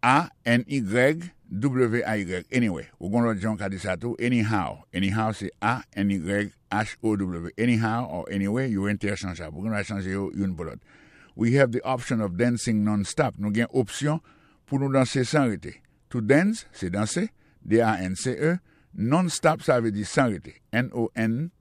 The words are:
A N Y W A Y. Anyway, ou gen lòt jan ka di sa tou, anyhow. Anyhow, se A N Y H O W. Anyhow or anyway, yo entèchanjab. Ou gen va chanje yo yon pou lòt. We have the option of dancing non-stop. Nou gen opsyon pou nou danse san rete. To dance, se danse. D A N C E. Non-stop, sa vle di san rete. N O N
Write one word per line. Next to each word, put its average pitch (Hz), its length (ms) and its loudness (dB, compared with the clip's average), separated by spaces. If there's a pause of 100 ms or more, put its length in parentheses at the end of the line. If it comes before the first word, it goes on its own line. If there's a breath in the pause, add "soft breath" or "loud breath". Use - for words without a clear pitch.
A 135 260 4 (160)
N 120 220 4
Y 139 640 2 (180)
W 120 560 0
A 110 120 -2
Y. 92 340 -4
Anyway, 110 340 0 (140)
ou 85 100 -8
gen 117 160 2
lòt 110 140 0
jan 107 180 -2
ka 101 120 -6
di 95 80 -6
sa 104 180 -4
tou, 110 240 -6
anyhow. 110 640 0 (100)
Anyhow, 98 380 0
se 98 180 -6 (120)
A 113 220 -2 (120)
N 101 160 0
Y 98 400 -2 (200)
H 107 300 -2
O 110 140 2
W. 87 420 -4
Anyhow 113 520 0
or 85 200 -8
anyway, 101 400 0
yo 101 220 0
entèchanjab. 92 600 -4
Ou 85 100 -10
gen 113 80 -4
va 104 140 -4
chanje 95 260 -6
yo 98 240 -2
yon 95 220 -2
pou 82 100 -8
lòt. 64 140 -12 (540 loud breath)
We 117 180 2
have 135 180 6
the 123 140 -2
option 123 360 -2
of 92 160 -2
dancing 117 460 2
non-stop. 104 560 0
Nou 104 160 -2
gen 117 160 0
opsyon 143 480 0 (480 soft breath)
pou 139 100 -2
nou 135 160 0
danse 131 320 4
san 139 240 2
rete. - 300 -8 (320)
To 123 100 -2
dance, 160 500 4
se 90 220 -6
danse. 113 360 -2 (360 soft breath)
D 110 160 4
A 110 160 2
N 92 180 -4
C 127 220 -4
E. 170 200 2 (400 soft breath)
Non-stop, 156 680 2
sa 127 160 4
vle 113 100 0
di 101 140 -2
san 127 260 2
rete. - 280 -10 (120)
N 120 220 0
O 117 220 0
N 117 460 0